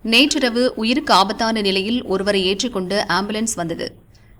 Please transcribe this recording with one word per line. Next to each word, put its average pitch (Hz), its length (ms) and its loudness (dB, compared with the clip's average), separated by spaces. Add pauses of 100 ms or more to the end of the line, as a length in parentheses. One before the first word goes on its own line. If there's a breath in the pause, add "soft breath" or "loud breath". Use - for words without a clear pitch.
நேற்றிரவு 247 720 2
உயிருக்கு 240 380 0
ஆபத்தான 214 480 2
நிலையில் 196 420 0
ஒருவரை 196 420 0
ஏற்றிக்கொண்டு 196 640 -2
ஆம்புலன்ஸ் 214 480 -2
வந்தது. 170 400 -6 (440 soft breath)